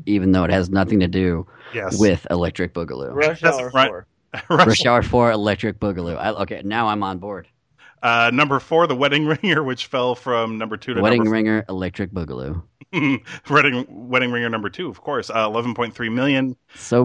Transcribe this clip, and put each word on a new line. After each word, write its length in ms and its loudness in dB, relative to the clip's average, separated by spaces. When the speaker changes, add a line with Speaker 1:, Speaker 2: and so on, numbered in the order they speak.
Speaker 1:
even 280 2
though 120 4
it 60 0
has 180 0
nothing 320 2
to 80 2
do 380 -2
Speaker 2:
Yes. 260 -6
Speaker 1:
with 320 2
Electric 440 -4
Boogaloo. 400 -8
Speaker 3:
Rush 260 -2
Speaker 2:
That's 180 2
Speaker 3:
Hour 120 -6
Speaker 2:
right. 180 2
Speaker 3:
four. 180 -12
Speaker 2:
<laughs> 200 -8
Rush 160 6
Speaker 1:
Rush 200 4
Hour 160 6
four, 300 4
Electric 480 -2
Boogaloo. 380 -2
I, 120 -2
okay, 200 -8
now 260 -2
I'm 140 -2
on 160 -4
board. 300 -12
Speaker 2:
Uh, 300 4
number 280 2
four, 260 2
The 80 0
Wedding 320 0
Ringer, 380 0
which 220 -6
fell 280 -2
from 440 -2
number 180 -6
two 180 -8
to 60 -2
Speaker 1:
Wedding 240 4
Speaker 2:
number 60 2
f- 20 2
Speaker 1:
Ringer, 380 0
Electric 420 -6
Boogaloo. 500 -8
Speaker 2:
<laughs> 300 -2
Wedding, 380 2
Wedding 420 -2
Ringer 180 -2
number 220 -4
two, 180 -8
of 120 -14
course, 300 -4
uh, 160 0
eleven 280 -2
point 200 -4
three 140 -6
million. 480 -2
Speaker 1:
So 300 2